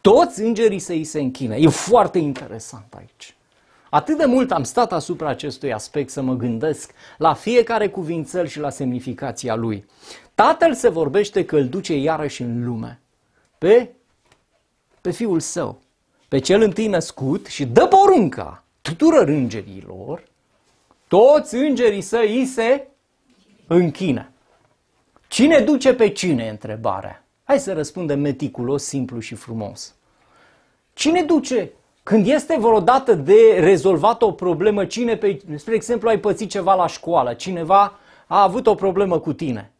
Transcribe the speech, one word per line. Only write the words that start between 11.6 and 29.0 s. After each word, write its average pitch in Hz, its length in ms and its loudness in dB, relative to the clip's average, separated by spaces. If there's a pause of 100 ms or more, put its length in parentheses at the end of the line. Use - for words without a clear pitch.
duce 160 280 -4
iarăși 147 460 -4
în 120 240 -6
lume, 120 340 -10 (580)
pe, 220 320 2 (1120)
pe 180 100 -4
fiul 185 280 -2
său, 131 400 -8 (480)
pe 135 120 0
cel 190 220 2
întâi 214 260 0
născut, 165 580 -4
și - 200 -8
dă 226 220 4
porunca 320 760 2 (180)
tuturor 254 460 2
îngerilor, 104 960 -6 (840)
toți 247 480 4
îngerii 240 460 0
să 233 240 -2
îi 240 200 0
se 262 420 -2 (800)
închine. 165 640 0 (960)
Cine 294 320 4
duce 254 340 2
pe 233 160 2
cine, 143 340 -2
e 113 60 -8
întrebarea. 107 720 -8 (200)
Hai 269 160 0
să 196 140 -6
răspundem 151 460 -4
meticulos, 139 640 -4
simplu 123 360 -8